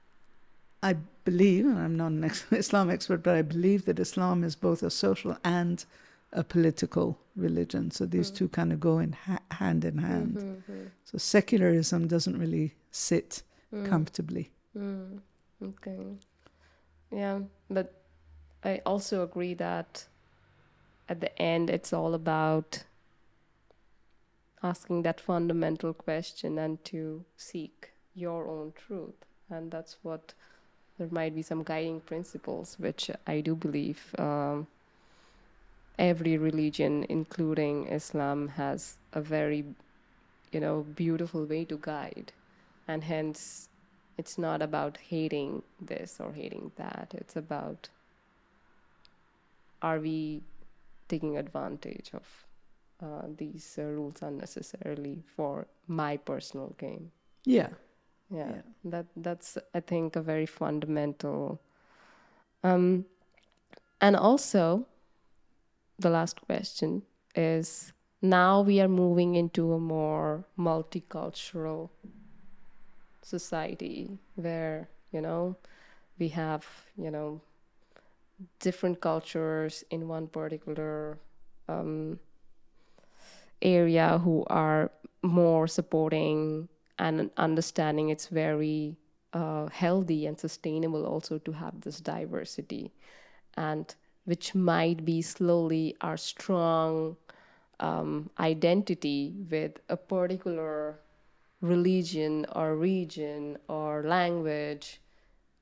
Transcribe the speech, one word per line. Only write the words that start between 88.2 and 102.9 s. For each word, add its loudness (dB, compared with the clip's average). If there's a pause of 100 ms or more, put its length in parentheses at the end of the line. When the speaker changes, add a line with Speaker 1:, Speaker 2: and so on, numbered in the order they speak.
Speaker 2:
very, 0 (360)
uh, -2
healthy 2
and -6
sustainable -2
also -4
to -8
have -10
this -10
diversity, -8 (680)
and -4 (300)
which -2
might 4
be 2
slowly 2
our -4
strong, 0 (640)
um, -2 (100)
identity 2 (160)
with -2 (100)
a 0
particular -2 (640)
religion 2
or 2
region -2 (120)